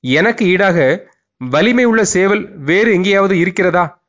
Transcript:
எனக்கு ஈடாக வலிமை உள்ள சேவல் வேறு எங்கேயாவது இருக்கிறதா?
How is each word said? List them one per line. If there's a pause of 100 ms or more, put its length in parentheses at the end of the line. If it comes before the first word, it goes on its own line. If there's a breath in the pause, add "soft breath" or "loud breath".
எனக்கு
ஈடாக (300 soft breath)
வலிமை
உள்ள
சேவல்
வேறு
எங்கேயாவது
இருக்கிறதா?